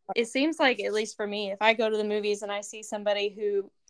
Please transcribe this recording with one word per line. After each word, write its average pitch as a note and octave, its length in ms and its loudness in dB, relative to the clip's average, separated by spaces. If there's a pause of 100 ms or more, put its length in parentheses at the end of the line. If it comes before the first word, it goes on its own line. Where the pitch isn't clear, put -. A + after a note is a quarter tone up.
(160)
it A#3 120 2
seems D4 320 0
like, B3+ 220 4
at G3+ 120 -2
least G#3+ 220 -2
for G#3 120 -4
me, G#3 240 -4
if G3+ 100 -6
I A3 120 8
go A3 160 2
to G#3+ 80 0
the G#3+ 60 2
movies G#3 380 0
and G3+ 100 -6
I G3+ 100 -4
see G#3+ 200 -12
somebody G#3 480 0
who G3+ 400 -2 (200)